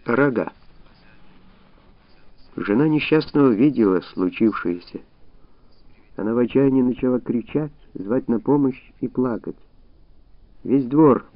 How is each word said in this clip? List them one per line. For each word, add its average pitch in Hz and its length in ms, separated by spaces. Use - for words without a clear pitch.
рога. 120 480
Жена 113 320
несчастного 151 600
видела 110 500
случившееся. 92 1000
Она 110 180
в 120 40
отчаянии 131 440
начала 123 380
кричать, 147 520
звать 117 340
на 117 120
помощь 135 420
и - 60
плакать. 117 500
Весь 131 200
двор 139 400